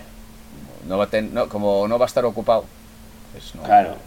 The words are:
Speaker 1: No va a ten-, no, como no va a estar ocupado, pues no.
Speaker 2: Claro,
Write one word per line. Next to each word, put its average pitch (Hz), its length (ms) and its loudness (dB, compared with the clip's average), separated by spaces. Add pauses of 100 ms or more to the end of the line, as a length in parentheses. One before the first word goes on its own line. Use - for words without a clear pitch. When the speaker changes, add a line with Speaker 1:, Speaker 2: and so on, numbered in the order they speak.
(880)
Speaker 1:
No 92 120 -2
va 104 60 4
a - 20 -2
ten-, 110 260 -2
no, 117 160 0
como 104 380 2
no 117 100 2
va 123 80 4
a - 20 4
estar 123 180 0
ocupado, 113 400 2 (680)
pues - 220 -16
no. - 80 -14
Speaker 2:
Claro, 101 320 6 (120)